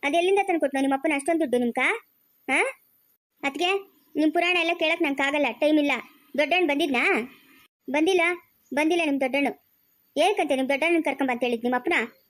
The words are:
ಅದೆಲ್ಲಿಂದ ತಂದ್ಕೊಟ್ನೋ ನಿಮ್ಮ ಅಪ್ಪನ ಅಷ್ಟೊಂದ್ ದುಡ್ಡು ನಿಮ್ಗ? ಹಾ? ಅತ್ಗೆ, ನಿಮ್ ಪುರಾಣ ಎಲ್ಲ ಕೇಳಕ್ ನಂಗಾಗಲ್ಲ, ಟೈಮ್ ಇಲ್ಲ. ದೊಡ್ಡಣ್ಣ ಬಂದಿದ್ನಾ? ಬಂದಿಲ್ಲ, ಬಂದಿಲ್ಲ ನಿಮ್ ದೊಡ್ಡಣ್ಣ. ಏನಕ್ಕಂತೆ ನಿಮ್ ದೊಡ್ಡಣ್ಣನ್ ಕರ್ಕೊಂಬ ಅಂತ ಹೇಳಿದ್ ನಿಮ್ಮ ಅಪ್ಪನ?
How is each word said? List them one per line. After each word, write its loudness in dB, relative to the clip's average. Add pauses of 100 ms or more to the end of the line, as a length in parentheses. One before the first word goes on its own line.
ಅದೆಲ್ಲಿಂದ 2
ತಂದ್ಕೊಟ್ನೋ 0
ನಿಮ್ಮ 2
ಅಪ್ಪನ -2
ಅಷ್ಟೊಂದ್ -2
ದುಡ್ಡು 0
ನಿಮ್ಗ? -2 (720)
ಹಾ? 0 (760)
ಅತ್ಗೆ, -2 (440)
ನಿಮ್ 2
ಪುರಾಣ 2
ಎಲ್ಲ 0
ಕೇಳಕ್ 0
ನಂಗಾಗಲ್ಲ, 0 (140)
ಟೈಮ್ 4
ಇಲ್ಲ. 0 (460)
ದೊಡ್ಡಣ್ಣ 2
ಬಂದಿದ್ನಾ? 0 (680)
ಬಂದಿಲ್ಲ, 2 (520)
ಬಂದಿಲ್ಲ 2
ನಿಮ್ 0
ದೊಡ್ಡಣ್ಣ. 0 (680)
ಏನಕ್ಕಂತೆ 2
ನಿಮ್ -2
ದೊಡ್ಡಣ್ಣನ್ 2
ಕರ್ಕೊಂಬ -2
ಅಂತ -2
ಹೇಳಿದ್ -2
ನಿಮ್ಮ 0
ಅಪ್ಪನ? -2 (380)